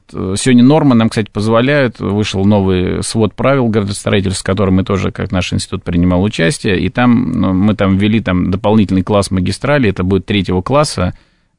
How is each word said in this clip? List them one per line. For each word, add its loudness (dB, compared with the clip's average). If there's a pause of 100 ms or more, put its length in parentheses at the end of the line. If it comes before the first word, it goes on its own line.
(120)
э, -6
сегодня 4
нормы 4
нам, 2
кстати, -4
позволяют, 0
вышел -2
новый 0
свод -2
правил 0
градостроительства, -2
в -12
котором 0
мы 2
тоже, -2
как -8
наш -4
институт, -6
принимал 0
участие, -2
и 0
там, 0
ну, 0
мы 2
там 2
ввели 0
там 0
дополнительный 2
класс 0
магистрали, 0
это -2
будет 0
третьего -2
класса, -2 (460)